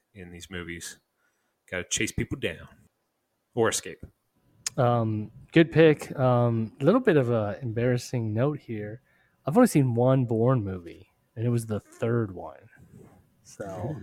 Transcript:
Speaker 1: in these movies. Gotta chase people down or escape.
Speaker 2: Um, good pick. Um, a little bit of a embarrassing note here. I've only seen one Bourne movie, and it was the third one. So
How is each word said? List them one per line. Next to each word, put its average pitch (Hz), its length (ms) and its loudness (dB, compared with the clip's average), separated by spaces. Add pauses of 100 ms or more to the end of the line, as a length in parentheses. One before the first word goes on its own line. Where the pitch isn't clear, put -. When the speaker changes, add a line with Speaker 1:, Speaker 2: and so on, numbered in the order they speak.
(140)
Speaker 1:
in 90 160 -18
these 87 200 -18
movies. 85 480 -12 (720)
Gotta 90 140 -6
chase - 280 -4
people 123 260 -6
down 101 300 -8 (840)
or 113 140 2
escape. - 360 -6 (720)
Speaker 2:
Um, 113 540 0 (220)
good 165 200 4
pick. 156 460 4
Um, 120 600 2
a 135 40 -2
little 208 160 4
bit 208 160 4
of 123 140 4
a 107 320 -2
embarrassing 117 720 -2
note 135 280 -2
here. 107 400 -10 (460)
I've 151 100 0
only 247 100 8
seen 131 280 2
one 127 320 4
Bourne 117 360 2
movie, 87 460 -10 (260)
and 113 120 -6
it - 20 0
was 117 180 0
the 104 140 -4
third 117 520 -4
one. 80 360 -16 (720)
So 101 600 -12